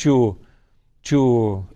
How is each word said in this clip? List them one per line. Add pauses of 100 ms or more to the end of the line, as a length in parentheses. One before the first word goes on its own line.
to, (680)
to